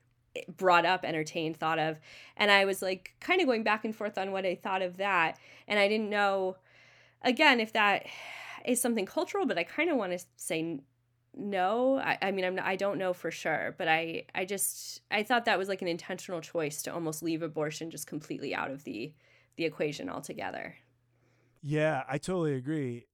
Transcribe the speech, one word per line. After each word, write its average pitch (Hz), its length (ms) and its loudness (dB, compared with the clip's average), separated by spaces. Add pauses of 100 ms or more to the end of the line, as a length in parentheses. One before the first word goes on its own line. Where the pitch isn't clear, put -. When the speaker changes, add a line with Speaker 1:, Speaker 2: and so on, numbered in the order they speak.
(560)
Speaker 1:
brought 175 300 6
up, 180 180 2
entertained, 160 520 -2
thought 160 220 0
of. 156 200 0 (380)
And 208 140 4
I 196 140 8
was, 196 180 0
like, 190 380 -6
kinda 359 240 2
going 233 200 2
back 214 200 0
and 220 100 -2
forth 208 240 -6
on 190 140 -2
what 190 140 -2
I 180 100 0
thought 190 260 -2
of 180 160 -4
that. 185 400 2 (300)
And 208 100 2
I 202 100 6
didn't 214 220 0
know, 196 460 2 (680)
again, 262 380 6
if 220 120 -2
that 208 340 4 (580)
is 247 160 2
something 220 260 0
cultural, 370 400 -2
but 170 120 2
I 175 60 2
kinda 311 320 0
wanna 180 220 0 (180)
say 160 240 -2
n-, 165 220 -2 (520)
no. 208 640 2
I, - 240 2
I 196 100 2
mean, 190 120 0
I'm, 185 180 0
I 190 140 0
don't 196 220 -2
know 185 140 0
for 170 180 -6
sure, 151 480 -2
but 175 100 -2
I, 165 360 0 (100)
I 185 100 -4
just, - 560 -6 (100)
I 208 140 0
thought 233 220 2
that 202 120 4
was, 190 100 -4
like, 190 140 -4
an 180 60 -2
intentional 175 520 -6
choice 156 420 -4
to - 120 -6
almost 160 280 -4
leave 165 200 -2
abortion 156 480 -4
just 147 160 -10
completely 147 480 -6
out - 160 -2
of 139 140 -10
the, 117 280 -8 (440)
the 165 80 -2
equation 151 440 -2
altogether. - 680 -8 (840)
Speaker 2:
Yeah, 151 460 0
I 139 100 -2
totally 170 360 0
agree, 131 600 -4